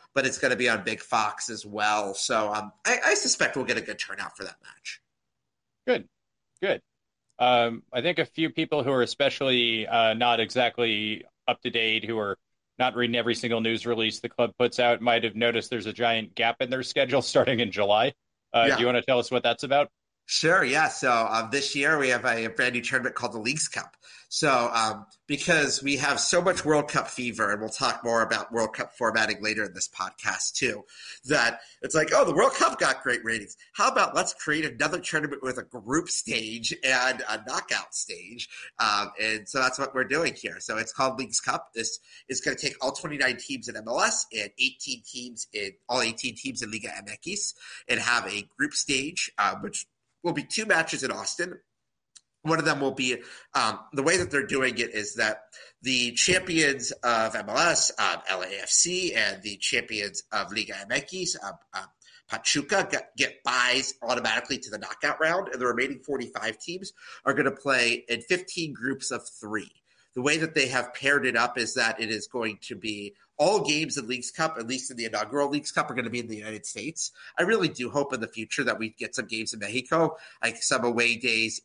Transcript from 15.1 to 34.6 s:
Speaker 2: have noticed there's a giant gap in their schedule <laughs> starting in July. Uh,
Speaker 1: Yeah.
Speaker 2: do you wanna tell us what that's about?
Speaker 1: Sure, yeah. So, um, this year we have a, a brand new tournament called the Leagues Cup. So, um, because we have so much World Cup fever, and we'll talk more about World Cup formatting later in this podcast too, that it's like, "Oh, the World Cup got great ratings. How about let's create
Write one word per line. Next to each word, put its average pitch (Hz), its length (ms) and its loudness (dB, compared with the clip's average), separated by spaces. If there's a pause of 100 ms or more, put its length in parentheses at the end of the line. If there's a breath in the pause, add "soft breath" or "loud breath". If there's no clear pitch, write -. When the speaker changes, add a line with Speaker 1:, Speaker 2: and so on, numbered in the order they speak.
Speaker 2:
have 107 120 -2
noticed 117 340 2
there's 107 160 -4
a 110 80 -4
giant 117 400 0
gap 117 280 0
in 127 100 -2
their 131 100 -2
schedule 135 400 2
<laughs> - 120 -6
starting 127 260 4
in 107 120 0
July. 104 440 4 (380)
Uh, - 160 6
Speaker 1:
Yeah. 135 60 4
Speaker 2:
do 113 60 0
you 120 60 4
wanna 120 160 4
tell 127 160 4
us 117 100 -2
what 123 140 2
that's 117 180 0
about? 143 300 2 (380)
Speaker 1:
Sure, 175 320 4
yeah. 147 280 4
So, 135 200 0 (200)
um, 113 220 0
this 139 220 -2
year 147 240 2
we 135 120 2
have 123 160 2
a, 117 200 2
a 110 40 -4
brand 123 240 0
new 120 80 -2
tournament 123 340 -2
called 117 160 -2
the 113 80 -8
Leagues 131 300 -4
Cup. - 260 -8 (320 loud breath)
So, 123 460 2
um, 110 320 0 (200)
because 147 560 2
we 139 140 0
have 139 240 0
so 175 220 4
much 180 240 2
World 147 240 4
Cup 139 180 0
fever, 110 420 -2
and 104 120 -2
we'll 110 80 -4
talk 120 340 -2
more 117 180 4
about 104 300 0
World 113 220 0
Cup - 240 -6
formatting 107 440 2
later 107 220 0
in 92 100 -6
this 92 140 -4
podcast - 680 -4
too, 107 280 -2 (440 loud breath)
that 120 340 2 (200 loud breath)
it's 135 140 -4
like, 156 180 4
"Oh, 269 120 8
the 160 80 2
World 226 220 6
Cup 330 220 4
got 139 260 0
great 120 200 0
ratings. 110 320 -4 (160 loud breath)
How 208 160 2
about 202 280 2
let's 185 180 2
create 156 320 -2